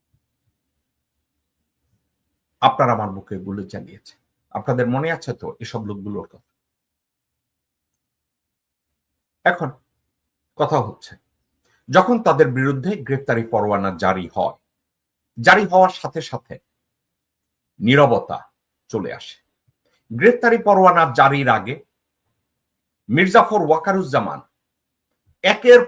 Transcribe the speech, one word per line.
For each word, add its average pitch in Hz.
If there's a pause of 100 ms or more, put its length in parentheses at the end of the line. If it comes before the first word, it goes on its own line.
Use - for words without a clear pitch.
(2750)
আপনার 127
আমার 107
বুকে 98 (100)
গুলি 98
চালিয়েছে। 95 (440)
আপনাদের 120
মনে 151
আছে - (100)
তো 117 (160)
এসব 113
লোকগুলোর 101
কথা? - (3000)
এখন 160 (920)
কথা 151 (100)
হচ্ছে, - (760)
যখন 190 (120)
তাদের 151 (100)
বিরুদ্ধে 135 (160)
গ্রেপ্তারি 135 (100)
পরোয়ানা 101 (120)
জারি 92 (100)
হয়, 87 (800)
জারি 185
হওয়ার 185
সাথে - (100)
সাথে - (1300)
নীরবতা 123 (540)
চলে 104 (100)
আসে। - (840)
গ্রেপ্তারি 233
পরোয়ানা 185 (140)
জারির 139
আগে 104 (1400)
মির্জাফর 196
ওয়াকারুজ্জামান 143 (1040)
একের 240